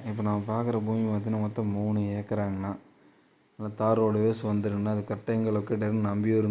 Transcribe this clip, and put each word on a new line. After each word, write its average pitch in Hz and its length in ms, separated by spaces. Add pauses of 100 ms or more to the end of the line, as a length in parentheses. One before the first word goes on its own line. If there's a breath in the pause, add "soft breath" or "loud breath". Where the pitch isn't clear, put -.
இப்ப 110 160
நாம 104 260
பார்க்குற 113 360
பூமி 110 180
பார்த்தீங்கன்னா, 110 380
மொத்தம் 107 260
மூணு 104 340 (100)
ஏக்கராங்கண்ணா. 101 640 (880 soft breath)
நல்லா 107 180
தார் 110 200
ரோடு 110 220
வேஸ் 110 280
வந்துருங்கண்ணா. 104 380
அது 107 160
கரெக்டா 104 260
எங்க 113 240
லொக்கேட் 104 320
ஆகுதுன்னா, 107 240
நம்பியூர் 107 440